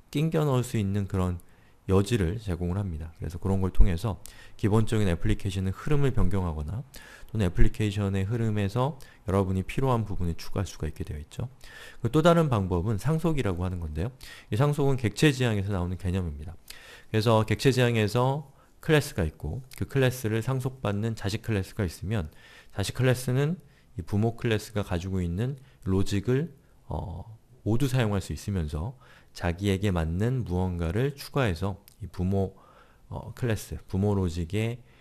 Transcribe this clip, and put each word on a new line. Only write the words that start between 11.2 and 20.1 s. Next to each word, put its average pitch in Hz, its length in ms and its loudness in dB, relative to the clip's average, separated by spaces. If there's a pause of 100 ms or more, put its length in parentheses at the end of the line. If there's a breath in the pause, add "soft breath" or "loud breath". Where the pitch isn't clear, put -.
있죠. - 280 -10 (520 loud breath)
그 117 120 -2
또 151 80 4
다른 170 300 6
방법은 95 480 0
상속이라고 139 680 0
하는 92 160 -4
건데요. 82 320 -6 (380 loud breath)
이 113 60 -2
상속은 139 420 2
객체 139 340 2
지향에서 110 400 0
나오는 90 240 -2
개념입니다. 87 580 -6 (560 loud breath)
그래서 110 340 4
객체 107 280 2
지향에서 123 800 2 (280 soft breath)
클래스가 147 440 2
있고 78 380 -6 (160)
그 - 80 -4
클래스를 123 560 0